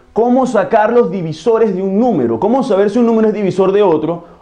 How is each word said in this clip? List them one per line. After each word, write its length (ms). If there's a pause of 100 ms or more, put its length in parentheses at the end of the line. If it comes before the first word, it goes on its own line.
(120)
cómo 340
sacar 460
los 180
divisores 640
de 80
un 160
número, 400
cómo 240
saber 280
si 100
un 60
número 200
es 80
divisor 380
de 100
otro, 400 (200)